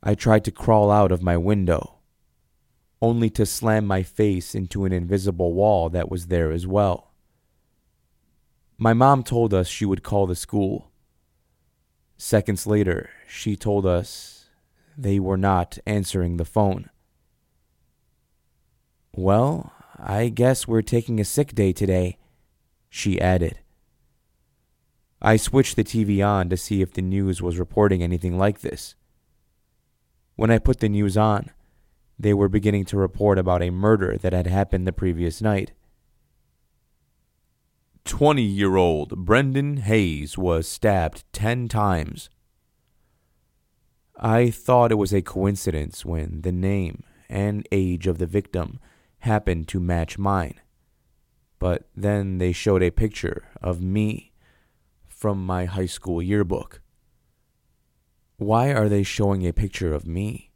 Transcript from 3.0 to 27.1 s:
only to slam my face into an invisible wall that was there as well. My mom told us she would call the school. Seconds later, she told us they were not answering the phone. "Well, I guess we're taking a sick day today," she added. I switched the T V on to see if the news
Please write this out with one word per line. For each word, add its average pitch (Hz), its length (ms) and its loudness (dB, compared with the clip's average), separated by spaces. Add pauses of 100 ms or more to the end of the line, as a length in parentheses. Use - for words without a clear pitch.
only 117 300 2
to 107 160 2
slam 110 400 0
my 95 160 0
face 98 520 -2
into 98 300 -4
an 92 80 0
invisible 90 600 0
wall 95 380 2
that 87 200 -4
was 85 160 -8
there 85 240 0
as 85 160 -6
well. 95 460 -2 (1600)
My 113 160 2
mom 131 300 4
told 117 320 0
us 92 140 2
she - 160 -6
would 95 180 0
call 101 240 0
the 90 100 -4
school. - 540 -2 (1300)
Seconds - 500 -2
later, 104 440 0 (180)
she - 280 -6
told 101 300 0
us - 640 -4 (460)
they 101 220 0
were 95 180 0
not 95 500 0
answering 92 500 -2
the 82 80 -2
phone. 95 460 -2 (2250)
"Well, 107 600 0 (240)
I 101 320 -2
guess 123 380 2
we're 113 160 2
taking 117 380 -2
a 101 40 2
sick - 300 -2
day 98 180 2
today," 90 460 0 (680)
she - 320 -2
added. 87 400 0 (1600)
I 110 160 4
switched - 400 2
the 107 80 2
T 113 200 -2
V 98 180 2
on 98 260 2
to 90 80 -2
see 98 260 -2
if 90 100 -4
the 92 100 -4
news 95 380 -2